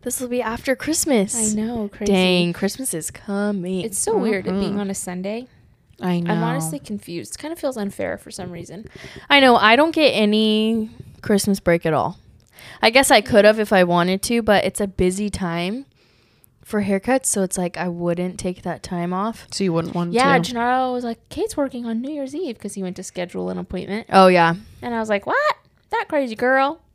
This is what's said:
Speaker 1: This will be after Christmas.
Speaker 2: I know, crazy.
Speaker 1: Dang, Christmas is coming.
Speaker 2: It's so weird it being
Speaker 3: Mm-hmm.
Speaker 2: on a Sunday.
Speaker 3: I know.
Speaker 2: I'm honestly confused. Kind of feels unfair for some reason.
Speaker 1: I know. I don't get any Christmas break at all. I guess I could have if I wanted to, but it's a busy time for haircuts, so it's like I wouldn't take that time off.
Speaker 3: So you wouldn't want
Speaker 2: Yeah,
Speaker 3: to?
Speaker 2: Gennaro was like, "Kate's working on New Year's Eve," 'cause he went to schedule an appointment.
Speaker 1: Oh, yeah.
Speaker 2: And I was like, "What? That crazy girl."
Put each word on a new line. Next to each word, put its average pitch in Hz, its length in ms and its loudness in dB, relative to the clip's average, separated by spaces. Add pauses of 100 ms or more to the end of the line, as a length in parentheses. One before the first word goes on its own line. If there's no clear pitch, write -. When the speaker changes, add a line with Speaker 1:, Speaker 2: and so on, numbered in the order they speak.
Speaker 1:
This 247 160 -6
will 254 80 -8
be 247 140 -2
after 233 340 0
Christmas. 262 580 0
Speaker 2:
I 214 220 -2
know, 220 320 -4
crazy. 202 240 -2
Speaker 1:
Dang, 180 400 4
Christmas 196 420 -4
is 160 160 -6
coming. 196 760 -4
Speaker 2:
It's 208 120 -6
so 440 200 0
weird 214 300 0
it 185 40 -2
being 202 200 -2
Speaker 3:
Mm-hmm. 202 100 -4
Speaker 2:
on 196 80 -6
a 196 60 -6
Sunday. 196 520 -8 (540)
Speaker 3:
I 180 180 0
know. 170 140 -2
Speaker 2:
I'm 170 100 0
honestly 165 340 -4
confused. 202 600 -10
Kind 311 140 -10
of 330 60 -14
feels 262 180 -4
unfair 202 400 -6
for - 120 -18
some 180 220 -12
reason. 175 340 -14 (440)
Speaker 1:
I 285 100 6
know. 254 160 8
I 220 220 6
don't 311 180 4
get 302 160 6
any 214 760 2 (320)
Christmas 196 400 0
break 170 240 0
at 160 80 0
all. 127 260 -2 (600)
I 220 80 6
guess 262 220 6
I 226 100 8
could 208 240 6
have 220 160 6
if 208 100 0
I 185 140 6
wanted 175 380 2
to, 233 180 0
but 214 240 2
it's 190 160 -4
a 202 60 -2
busy 190 420 0
time 185 560 -6 (800)
for 208 180 -2
haircuts, 208 440 0
so 202 140 -2
it's 185 160 -2
like 180 200 -4
I 175 100 -4
wouldn't 175 500 -4
take 185 260 -6
that 170 200 -8
time 175 300 -6
off. 208 380 -6
Speaker 3:
So - 120 -4
you 185 80 0
wouldn't 165 240 -4
want 175 160 -2
Speaker 2:
Yeah, 262 260 4
Speaker 3:
to? 170 60 2
Speaker 2:
Gennaro 247 480 -2
was 247 140 -6
like, 226 240 -10
"Kate's 415 260 -6
working 254 300 -4
on 226 160 -4
New 269 100 -8
Year's 285 240 -8
Eve," 302 240 -8
'cause 202 140 -10
he 190 100 -8
went 185 140 -8
to 180 60 -12
schedule 180 460 -8
an 185 80 -6
appointment. 185 540 -8
Speaker 1:
Oh, 190 160 8
yeah. 170 280 6 (260)
Speaker 2:
And 240 120 -8
I 226 60 -4
was 220 80 -4
like, 208 180 -2
"What? 587 300 0 (360)
That 453 180 -4
crazy 262 260 -2
girl." 269 460 0 (140)